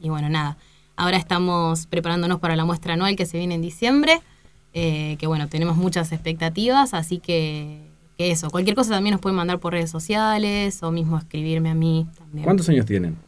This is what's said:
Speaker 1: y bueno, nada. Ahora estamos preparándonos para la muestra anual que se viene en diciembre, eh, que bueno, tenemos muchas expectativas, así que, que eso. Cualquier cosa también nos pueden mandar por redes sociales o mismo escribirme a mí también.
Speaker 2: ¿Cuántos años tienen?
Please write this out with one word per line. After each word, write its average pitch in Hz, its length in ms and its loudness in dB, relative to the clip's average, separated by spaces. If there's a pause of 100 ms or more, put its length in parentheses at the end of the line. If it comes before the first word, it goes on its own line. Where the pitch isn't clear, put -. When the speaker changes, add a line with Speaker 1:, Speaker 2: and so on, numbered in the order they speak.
Speaker 1:
y 160 80 -4
bueno, 151 200 -2
nada. 151 280 -2 (400)
Ahora 180 200 2
estamos 170 720 0
preparándonos 170 520 0
para 165 180 0
la 160 80 2
muestra 170 300 -2
anual 196 200 2
que 185 100 -2
se 165 120 -6
viene 175 180 -2
en 165 60 -2
diciembre, 277 580 2 (540)
eh, 156 460 -2
que 156 80 -4
bueno, 156 200 0
tenemos 160 300 0
muchas 175 340 0
expectativas, 165 840 0
así 170 260 -4
que, 151 600 -2 (380)
que 175 140 0
eso. 165 180 -2
Cualquier 185 260 0
cosa 226 160 2
también 202 220 2
nos 190 80 0
pueden 196 160 0
mandar 175 220 -2
por 170 140 -4
redes 170 160 -2
sociales 208 920 0
o 165 80 -2
mismo 165 260 0
escribirme 160 520 -2
a 160 60 0
mí 160 300 2 (120)
también. - 260 -12
Speaker 2:
¿Cuántos 180 260 4
años 131 160 6
tienen? 90 300 0 (120)